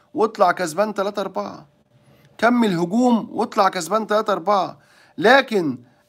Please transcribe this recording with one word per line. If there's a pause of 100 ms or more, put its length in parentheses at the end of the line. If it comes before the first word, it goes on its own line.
(140)
واطلع
كسبان
تلاتة
أربعة. (680)
كمل
هجوم
واطلع
كسبان
تلاتة
أربعة. (380)
لكن، (320)